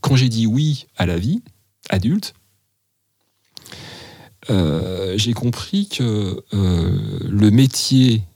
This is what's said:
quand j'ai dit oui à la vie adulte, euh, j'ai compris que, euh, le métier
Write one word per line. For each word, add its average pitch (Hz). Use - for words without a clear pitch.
quand 131
j'ai 127
dit 113
oui 143
à 90
la 87
vie 143
adulte, 120
euh, 92
j'ai 113
compris 123
que, 104
euh, 90
le 104
métier 127